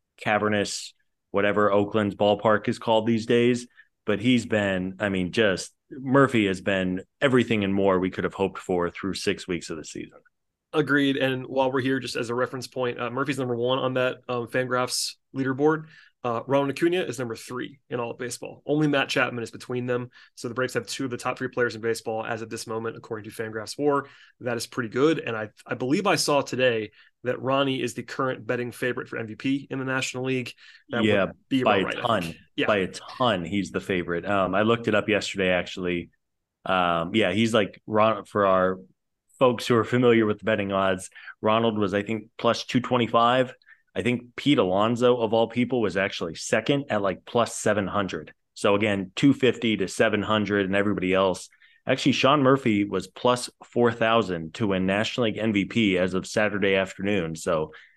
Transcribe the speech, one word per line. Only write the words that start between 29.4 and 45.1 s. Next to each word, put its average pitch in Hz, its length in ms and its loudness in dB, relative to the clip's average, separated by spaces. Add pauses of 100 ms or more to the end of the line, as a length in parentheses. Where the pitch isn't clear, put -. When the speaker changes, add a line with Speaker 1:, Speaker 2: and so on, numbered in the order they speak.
Speaker 2:
in 135 80 -6
the 131 60 -6
National 131 380 -4
League. 131 300 -4 (360)
That 117 140 -2
Speaker 1:
Yeah, 101 220 4
Speaker 2:
would 87 100 -6 (140)
be 131 140 2
Speaker 1:
by 104 140 4
Speaker 2:
about 95 40 2
Speaker 1:
a 90 40 0
Speaker 2:
right, - 120 -6
I 123 100 -4
Speaker 1:
ton. 107 140 2
Speaker 2:
think. 82 160 -8 (180)
Yeah. 135 120 -2
Speaker 1:
By 107 100 2
a 92 100 0
ton, 101 560 -2
he's 90 280 -2
the 95 80 -4
favorite. 87 460 -4
Um, 95 280 2
I 101 80 2
looked 117 260 2
it 107 60 2
up 104 160 2
yesterday, 95 400 0
actually. 90 640 -2 (540)
Um, 90 500 0
yeah, 98 160 4
he's, 113 220 0
like, 104 340 0
Ron, 107 380 2
for 101 200 0
our 95 340 4 (600)
folks 123 260 2
who 123 100 4
are 107 80 4
familiar 117 440 4
with 104 100 0
the 98 80 -10
betting 101 260 0
odds, 95 380 0 (320)
Ronald 110 380 2
was, 101 160 0
I 101 80 0
think, 110 340 -8
plus 113 260 0
two - 160 0
twenty-five. 123 760 2 (380)
I 95 100 -4
think 120 340 -2
Pete 143 200 4
Alonso, 113 600 4